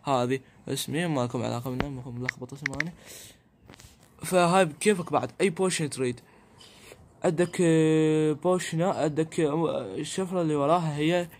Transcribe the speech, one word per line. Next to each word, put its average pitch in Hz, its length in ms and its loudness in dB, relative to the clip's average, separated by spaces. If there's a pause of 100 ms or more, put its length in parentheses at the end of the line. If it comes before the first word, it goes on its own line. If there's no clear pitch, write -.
هذه 127 360 0 (280)
اسمي، 135 400 -4
ما 143 140 0
لكم 123 220 -2
علاقه 120 280 -4
منها، 135 180 -4
ما 131 100 -10
لكم 123 220 -12
ملخبطه 127 320 -12
اسماني. 139 400 -6 (1300)
فهاي 180 420 4
بكيفك. 175 460 -2
بعد 127 200 0 (100)
اي 196 80 4
potion 170 400 -2
تريد، 123 300 -4 (1040)
عندك، 170 380 0
آه، 156 720 4
بوشن، 170 500 0
عندك، 160 580 0
آه، 147 560 0
الشفره 180 460 -4
اللي 156 140 0
وراها 151 420 2
هي 170 300 0 (120)